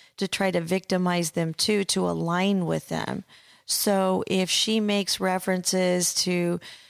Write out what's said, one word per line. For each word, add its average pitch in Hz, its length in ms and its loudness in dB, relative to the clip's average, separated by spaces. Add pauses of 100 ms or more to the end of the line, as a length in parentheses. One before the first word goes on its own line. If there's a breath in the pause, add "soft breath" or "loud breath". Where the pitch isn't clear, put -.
(180 loud breath)
to 196 100 -2
try 190 240 0
to 170 100 0
victimize 175 680 0
them 165 240 -2
too, 208 300 0
to 180 220 0
align 175 600 0
with 160 220 -2
them. - 340 -4 (420 loud breath)
So 190 640 2
if 185 220 0
she 220 300 0
makes 202 400 0
references 185 960 0
to 175 440 0 (300 loud breath)